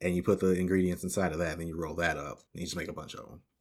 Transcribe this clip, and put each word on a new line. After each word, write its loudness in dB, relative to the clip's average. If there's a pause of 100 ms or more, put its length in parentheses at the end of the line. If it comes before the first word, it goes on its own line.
and 2
you 2
put 4
the 6
ingredients 2
inside 0
of -4
that, 0
and -6
then -4
you -6
roll -4
that 2
up, -8 (120)
and -12
you -6
just -6
make -4
a -8
bunch -10
of -12
'em. -16 (200)